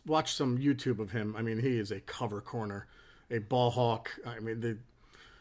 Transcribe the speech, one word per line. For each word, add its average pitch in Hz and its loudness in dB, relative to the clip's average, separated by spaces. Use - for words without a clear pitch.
watch 156 2
some 127 2
YouTube 131 2
of 104 -4
him. 107 -2
I 113 -2
mean, 113 0
he 127 2
is 104 -2
a 95 -4
cover 104 -6
corner, 104 -6
a 120 0
ball 120 4
hawk. 117 2
I 117 -8
mean, 113 -4
the, 113 -2